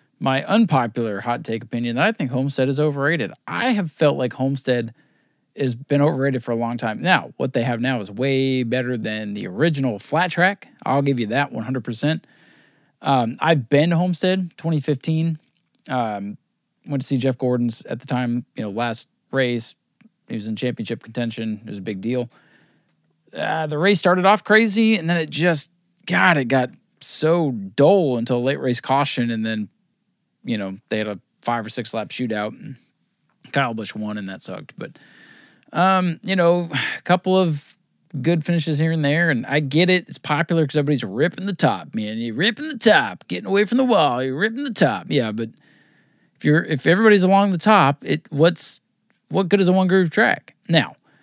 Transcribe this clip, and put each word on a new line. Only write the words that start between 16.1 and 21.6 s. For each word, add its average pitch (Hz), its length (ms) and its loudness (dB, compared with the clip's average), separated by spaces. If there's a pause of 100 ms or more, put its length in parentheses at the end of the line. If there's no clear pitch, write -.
went 139 160 -4
to 131 60 -8
see 139 100 0
Jeff 127 220 0
Gordon's 120 480 -2
at - 120 -8
the - 60 -16
time, 120 400 -2 (100)
you - 60 -8
know, 107 80 -6
last 113 400 -6 (220)
race. 123 440 -2 (520)
He 117 80 -10
was 107 120 -8
in 110 80 -4
championship 120 460 -6
contention. 113 640 -6